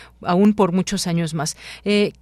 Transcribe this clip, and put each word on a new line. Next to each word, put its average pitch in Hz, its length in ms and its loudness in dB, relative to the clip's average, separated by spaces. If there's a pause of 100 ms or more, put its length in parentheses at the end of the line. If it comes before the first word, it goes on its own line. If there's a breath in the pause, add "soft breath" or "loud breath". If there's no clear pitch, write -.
(220 loud breath)
aún 202 320 4
por 196 160 2
muchos 185 380 -2
años 165 260 -2
más". 247 220 -6 (280 loud breath)
Eh, 208 380 0